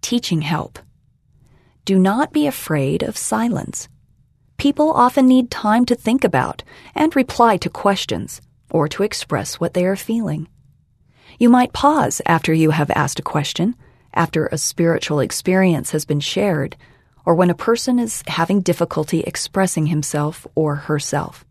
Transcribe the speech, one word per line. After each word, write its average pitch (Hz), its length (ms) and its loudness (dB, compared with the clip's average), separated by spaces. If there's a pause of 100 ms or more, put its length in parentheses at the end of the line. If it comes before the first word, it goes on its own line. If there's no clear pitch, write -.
Teaching 208 400 -2
help. 151 380 -6 (1040)
Do 190 140 4
not 208 340 2
be 294 140 2
afraid 151 560 -2
of - 140 -6
silence. - 680 -4 (720)
People 294 340 2
often 254 360 4
need 254 220 6
time 220 360 0
to 240 100 0
think 233 280 -2
about - 400 0 (300)
and - 220 0
reply 240 420 4
to - 120 -4
questions - 720 -4 (280)
or 151 180 0
to 175 160 -4
express - 560 -6
what 170 140 -2
they 180 120 0
are 190 100 0
feeling. 190 520 -4 (920)
You 240 100 6
might 247 240 4
pause - 520 0
after 165 280 2
you 160 160 4
have 151 220 0
asked - 280 -2
a 147 40 -8
question, 175 520 -2 (380)
after 160 340 0
a 156 120 -4
spiritual 165 600 -2
experience 185 720 0
has 151 140 -4
been 147 140 0
shared, 165 580 -2 (480)
or 175 80 4
when 180 160 4
a 170 60 0
person 240 420 0
is 233 300 -4
having 190 340 0
difficulty 165 600 -2
expressing - 680 -2
himself 151 680 -2
or 151 220 0
herself. 147 760 -6